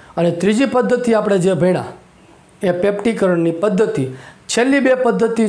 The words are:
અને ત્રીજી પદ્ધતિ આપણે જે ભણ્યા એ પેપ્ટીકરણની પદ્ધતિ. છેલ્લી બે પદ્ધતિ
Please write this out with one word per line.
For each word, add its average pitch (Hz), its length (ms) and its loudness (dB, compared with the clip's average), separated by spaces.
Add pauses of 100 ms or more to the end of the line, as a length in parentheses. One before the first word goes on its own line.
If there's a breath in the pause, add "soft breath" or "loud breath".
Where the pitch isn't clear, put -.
(160 loud breath)
અને 170 140 0
ત્રીજી 214 360 0
પદ્ધતિ 247 480 0
આપણે 214 240 0
જે 185 160 0
ભણ્યા 170 380 -2 (720)
એ 180 100 2
પેપ્ટીકરણની 180 880 0
પદ્ધતિ. 190 440 0 (440 loud breath)
છેલ્લી 269 320 0
બે 262 140 2
પદ્ધતિ 226 540 0